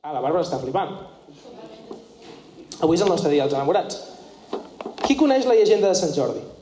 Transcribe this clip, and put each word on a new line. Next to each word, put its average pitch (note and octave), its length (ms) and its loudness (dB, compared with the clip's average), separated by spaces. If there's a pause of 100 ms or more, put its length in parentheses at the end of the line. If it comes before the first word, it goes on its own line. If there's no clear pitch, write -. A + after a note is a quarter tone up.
Ah, D3 120 -10
la B2 80 -4
Bàrbara D#3+ 240 0
està C3+ 160 -6
flipant. F3 340 -4 (1900)
Avui E3 160 4
és G3 80 2
el F#3 80 2
nostre D#3+ 200 0
dia C#3+ 120 4
dels C#3 80 0
enamorats. C#3+ 480 0 (1040)
Qui C#4 140 2
coneix C4+ 260 4
la A#3+ 120 4
llegenda G#3 340 4
de F3 60 2
Sant E3 180 -2
Jordi? A#2+ 260 -2 (200)